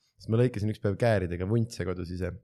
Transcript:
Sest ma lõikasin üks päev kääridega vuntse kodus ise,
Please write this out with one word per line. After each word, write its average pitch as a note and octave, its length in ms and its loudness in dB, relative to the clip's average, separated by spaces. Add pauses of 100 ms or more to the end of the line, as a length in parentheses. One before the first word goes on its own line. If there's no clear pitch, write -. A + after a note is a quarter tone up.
(220)
Sest - 80 -14
ma A2 80 2
lõikasin A#2 320 2
üks - 120 -6
päev G2 160 0
kääridega F#2 500 2
vuntse A2+ 380 0
kodus F2 260 -4
ise, F2+ 220 -4 (100)